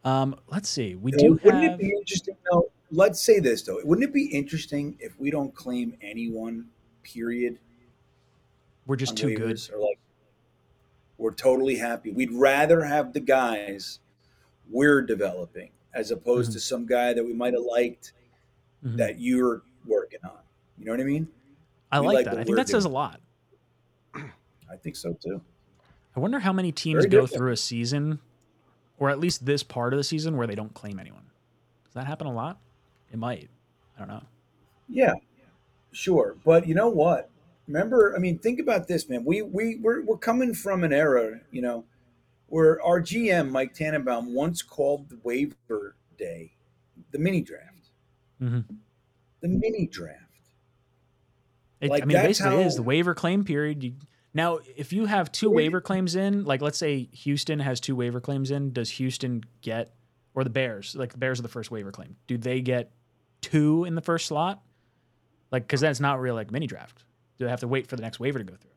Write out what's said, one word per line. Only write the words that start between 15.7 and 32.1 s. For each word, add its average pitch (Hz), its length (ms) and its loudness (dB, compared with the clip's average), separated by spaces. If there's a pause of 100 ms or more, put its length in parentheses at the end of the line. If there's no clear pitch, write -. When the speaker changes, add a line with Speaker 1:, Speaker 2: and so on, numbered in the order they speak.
Speaker 2:
as 113 180 -6
opposed 120 420 0
Speaker 1:
Mm-hmm. - 20 -4
Speaker 2:
to 101 60 -8
some 120 260 -4
guy 123 260 2
that 117 140 0
we 120 80 -6
might 123 180 0
have 120 180 0
liked 120 420 -2 (680)
Speaker 1:
Mm-hmm. 117 140 -4
Speaker 2:
that 113 240 -2
you're 123 400 2 (240)
working 107 400 -2
on. 92 140 -18 (400)
You 107 80 -14
know 110 60 -6
what 120 80 -4
I 131 40 -2
mean? 151 240 -2 (640)
Speaker 1:
I 139 80 4
Speaker 2:
We 143 60 2
Speaker 1:
like - 80 4
Speaker 2:
like 131 100 6
Speaker 1:
that. 110 80 -2
Speaker 2:
what - 80 -4
Speaker 1:
I - 40 -4
think 113 40 -4
Speaker 2:
we're - 80 2
Speaker 1:
that 254 140 2
says 202 160 2
a - 20 0
Speaker 2:
doing. 135 60 -4
Speaker 1:
lot. 135 260 -4 (960)
Speaker 2:
I - 680 -18
think - 140 -10
so, 85 160 -8 (100)
too. 95 200 -8 (720)
Speaker 1:
I 127 60 -4
wonder 226 200 0
how 190 120 0
many 185 200 -2
teams 151 320 2
Speaker 2:
Very 113 60 4
Speaker 1:
go 139 120 8
Speaker 2:
different. 127 160 -2
Speaker 1:
through 123 140 0
a 113 40 -2
season 143 640 -4 (840)
or 139 80 2
at 139 80 -2
least 165 260 -4
this 143 200 0
part 123 280 -4
of 135 40 0
the 143 80 -2
season, 156 320 -4
where 120 100 -2
they 104 80 -6
don't 107 200 -10
claim 101 260 -12
anyone. - 240 -20 (640)
Does - 80 -20
that 127 120 -8
happen 151 220 -6